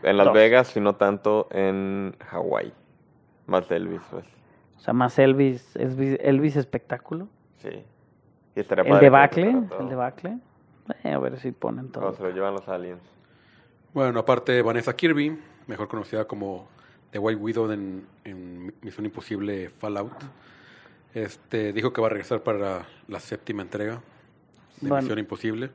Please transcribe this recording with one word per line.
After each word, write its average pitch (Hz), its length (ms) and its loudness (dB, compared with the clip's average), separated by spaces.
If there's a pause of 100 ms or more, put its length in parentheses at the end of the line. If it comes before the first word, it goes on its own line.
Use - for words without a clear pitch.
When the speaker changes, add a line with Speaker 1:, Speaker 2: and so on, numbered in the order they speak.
Speaker 1:
En 98 160 4
Las 101 80 8
Speaker 2:
dos. 117 80 6
Speaker 1:
Vegas 113 420 6
y 110 40 0
no 101 160 2
tanto 104 560 2
en 98 640 -2 (140)
Hawái. 78 440 -4 (720)
Más 90 220 0
de 85 80 0
Elvis, 90 240 -6 (100)
pues. 90 140 -14 (520)
Speaker 2:
O - 40 -20
sea, - 140 -4
más 123 240 0
Elvis, 135 580 4
Elvis, 131 440 -2
Elvis 139 360 2
espectáculo. 143 720 -6 (300)
Speaker 1:
Sí. 101 240 -16 (760)
Y 104 40 -4
estaría 95 240 0
Speaker 2:
El 135 60 2
Speaker 1:
padre - 160 10
Speaker 2:
debacle, 139 380 8
Speaker 1:
que 214 80 4
fuera 247 160 0
todo. 98 120 -10
Speaker 2:
el 131 80 -6
debacle. 131 500 -8 (680)
Eh, - 80 -4
a - 60 -2
ver 127 200 -4
si 127 140 -8
ponen 123 380 -8
todo. 107 120 -10
Speaker 1:
Cuando 98 160 -4
se 101 60 -10
lo 92 60 -4
llevan 95 240 -4
los 98 140 -12
aliens. 90 320 -8 (920)
Speaker 3:
Bueno, 123 280 0
aparte, 120 420 2
Vanessa 113 320 -2
Kirby, 156 420 0 (300)
mejor 107 220 -10
conocida 107 380 -6
como 98 420 -10 (420)
The 107 80 -10
White 107 220 -2
Widow 110 320 -2
en, 95 340 -8 (180)
en 90 480 -16 (100)
Misión 107 240 -12
Imposible 101 640 -8
Fallout, 104 420 -8 (1000)
este, 107 580 -6
dijo 113 200 -2
que - 80 -4
va 113 60 2
a 110 40 2
regresar 107 320 -4
para 98 440 -4 (220)
la 101 120 -10
séptima 104 420 -10
entrega 104 380 -8 (800)
de 139 80 -6
Speaker 2:
Bueno. 139 140 0
Speaker 3:
Misión 113 160 -4
Imposible. 110 560 -6